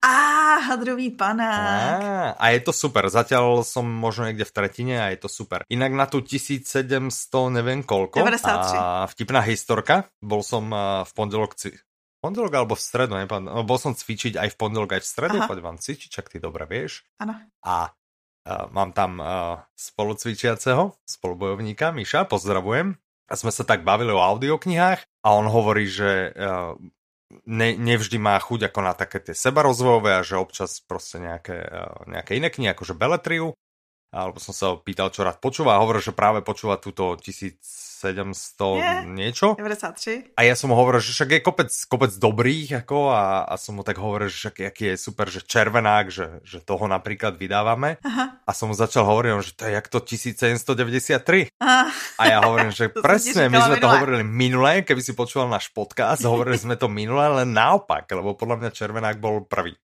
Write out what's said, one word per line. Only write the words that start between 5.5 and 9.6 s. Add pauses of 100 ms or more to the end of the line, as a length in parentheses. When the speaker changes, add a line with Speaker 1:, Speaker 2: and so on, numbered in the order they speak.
Speaker 2:
Inak
na
tú
tisíc
sedemsto
neviem
koľko.
Speaker 1:
Devadesát (100)
tři.
Speaker 2:
A
vtipná
historka. (160)